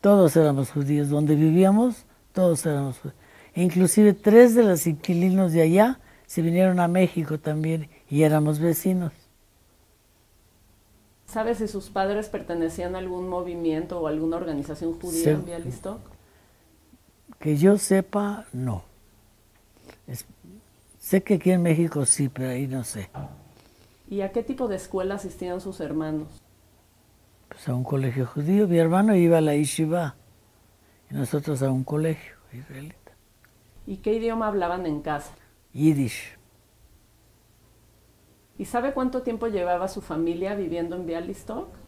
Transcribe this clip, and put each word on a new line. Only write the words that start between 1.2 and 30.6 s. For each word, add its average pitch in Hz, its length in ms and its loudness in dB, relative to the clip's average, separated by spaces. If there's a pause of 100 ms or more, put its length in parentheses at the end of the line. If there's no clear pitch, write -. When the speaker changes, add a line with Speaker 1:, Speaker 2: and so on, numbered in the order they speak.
Speaker 1:
vivíamos, 190 720 4 (260)
todos 175 320 0
éramos 139 320 -4
judíos. - 220 -16 (340)
Inclusive 185 600 4
tres 226 420 8
de 240 80 6
los 180 240 2
inquilinos 180 640 2
de 165 100 4
allá 196 380 4 (260)
se - 160 -6
vinieron 180 380 2
a 175 80 2
México 170 500 0
también 156 500 -4 (220)
y 143 140 2
éramos 151 360 2
vecinos. 170 520 0 (2250)
Speaker 2:
¿Sabe 226 260 -2
si 214 140 -4
sus 196 240 -10
padres 208 380 -2
pertenecían 175 680 -6
a - 20 -8
algún 185 320 -8
movimiento 170 720 -4
o 156 60 -4
alguna 160 300 -4
organización 165 600 -6
judía 165 240 -4
Speaker 1:
Se- 151 100 4
Speaker 2:
en 151 120 -4
Białystok? 170 540 -12 (1400)
Speaker 1:
Que 151 180 0
yo 196 220 6
sepa, 202 720 -2
no. 123 300 -6 (1200)
Es-, - 220 -14 (720)
sé 190 240 0
que 208 120 2
aquí 175 140 2
en 180 140 4
México 160 420 0
sí, 139 240 0
pero 127 200 -6
ahí 131 180 -4
no 131 160 -6
sé. 101 260 -12 (1000)
Speaker 2:
¿Y 196 140 -6
a 196 100 -6
qué 233 120 -4
tipo 254 240 -6
de 196 80 -4
escuela 190 400 -6
asistían 180 440 -10
sus 190 200 -12
hermanos? 156 480 -6 (1200)
Speaker 1:
Pues - 180 -14
a 131 60 -4
un 127 100 -4
colegio 131 440 -4
judío. 185 400 0
Mi 170 100 2
hermano 185 380 4
iba 170 240 6
a - 20 4
la 151 140 2
yeshiva 156 640 -2 (920)